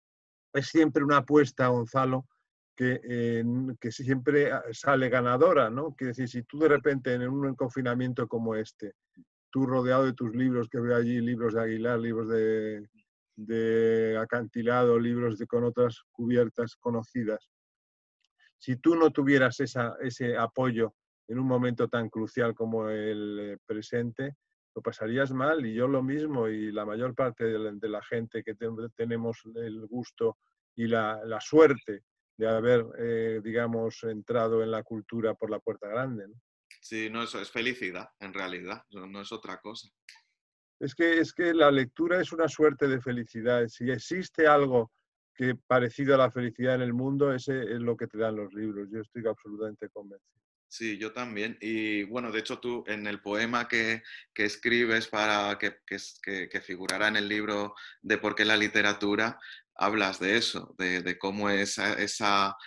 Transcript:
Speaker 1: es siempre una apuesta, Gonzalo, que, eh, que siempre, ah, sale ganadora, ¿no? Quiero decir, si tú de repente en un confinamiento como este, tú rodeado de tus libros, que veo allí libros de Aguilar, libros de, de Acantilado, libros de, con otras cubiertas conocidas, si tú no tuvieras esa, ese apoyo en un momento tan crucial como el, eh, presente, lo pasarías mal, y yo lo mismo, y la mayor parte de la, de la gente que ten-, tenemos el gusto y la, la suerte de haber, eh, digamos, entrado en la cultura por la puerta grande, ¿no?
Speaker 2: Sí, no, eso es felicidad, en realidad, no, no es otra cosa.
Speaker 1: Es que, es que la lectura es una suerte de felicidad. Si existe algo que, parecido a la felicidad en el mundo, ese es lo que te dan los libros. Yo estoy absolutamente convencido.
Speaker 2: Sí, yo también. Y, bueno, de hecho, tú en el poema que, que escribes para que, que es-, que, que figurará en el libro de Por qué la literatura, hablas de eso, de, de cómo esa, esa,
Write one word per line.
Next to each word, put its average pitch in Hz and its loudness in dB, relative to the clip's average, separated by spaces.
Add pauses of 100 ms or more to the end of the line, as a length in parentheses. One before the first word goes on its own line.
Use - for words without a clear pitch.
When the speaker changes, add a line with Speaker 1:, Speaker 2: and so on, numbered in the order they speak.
(540)
Speaker 1:
es 139 0
siempre 156 4
una 143 6
apuesta, 139 4
Gonzalo, 131 0 (500)
que, 127 0
eh, 117 0 (360)
que 117 -6
siempre, 135 2
ah, 110 -4 (100)
sale 131 2
ganadora, 127 6
¿no? 139 -4
Quiero 131 -4
decir, 123 -4
si 123 -8
tú - -12
de 156 6
repente 135 2
en 123 -2
un 135 -2
confinamiento 123 -2
como 113 -2
este, 107 -8 (580)
tú 135 0
rodeado 127 4
de 131 2
tus 120 -4
libros, 123 0
que 127 -4
veo 120 2
allí 120 2
libros 117 0
de 113 0
Aguilar, 113 0
libros 113 -2
de, 110 0 (500)
de 113 2
Acantilado, 120 2
libros 120 0
de, 113 -6
con 120 0
otras 120 2 (100)
cubiertas 120 0
conocidas, 113 -4 (1080)
si 127 -4
tú 165 4
no 160 6
tuvieras 135 4
esa, 117 -2
ese 120 -4
apoyo 117 0 (340)
en 117 -4
un 131 -2
momento 123 0
tan 117 -2
crucial 113 -2
como 113 -4
el, 107 -4
eh, 101 -10
presente, 120 -6 (400)
lo 113 -10
pasarías 127 -2
mal, 139 0
y 110 -6
yo 120 2
lo 135 2
mismo, 139 -2
y 107 -4
la 104 -4
mayor 117 -4
parte 120 -2
de 110 0
la, 107 -4
de 104 -6
la 104 -6
gente 117 -6
que 110 -8
ten-, 113 -8 (200)
tenemos 117 -4 (140)
el 110 -8
gusto 113 -4 (380)
y 117 -2
la, 110 0
la 110 -6
suerte 139 4 (340)
de 110 0
haber, 113 4 (120)
eh, 113 -2
digamos, 113 -2
entrado 113 0
en 113 -2
la 110 -4
cultura 110 -4
por 107 -6
la 104 -4
puerta 104 -8
grande, 117 -6
¿no? 110 -20 (460)
Speaker 2:
Sí, 110 -6
no, 117 -4
eso 107 -6
es 101 -10
felicidad, 117 -4 (120)
en 98 -12
realidad, 92 -8
no, 95 -14
no 98 -14
es 98 -14
otra 98 -12
cosa. 113 -16 (920)
Speaker 1:
Es 139 -6
que, 165 2
es 151 0
que 170 0
la 151 8
lectura 160 0
es 175 -4
una 160 2
suerte 147 2
de 131 0
felicidad. 120 0
Si 120 -4
existe 160 0
algo 135 6 (420)
que, 127 0 (100)
parecido 127 2
a 135 8
la 127 6
felicidad 123 0
en 127 -2
el 120 -2
mundo, 139 0
ese 131 -4
es 117 -4
lo 120 0
que 117 -6
te 110 -14
dan 110 -2
los 101 -8
libros. 101 -8
Yo 110 -8
estoy 110 -10
absolutamente 107 -8
convencido. 98 -20 (320)
Speaker 2:
Sí, 110 -8
yo 107 -8
también. 113 -6
Y, 107 -2
bueno, 117 -6
de 107 -4
hecho, 120 -8
tú 120 -6
en 104 -6
el 101 -6
poema 117 -2
que, 113 0 (300)
que 107 0
escribes 113 2
para 104 0
que, 101 -6
que 98 -10
es-, - -14
que, 95 -6
que 98 -6
figurará 92 -4
en 107 0
el 104 0
libro 104 -4 (280)
de 104 0
Por 104 -4
qué 110 2
la 107 4
literatura, 104 0 (380)
hablas 98 0
de 98 2
eso, - -4
de, 90 -2
de 90 -4
cómo 101 -2
esa, 101 -2
esa, 101 2 (120)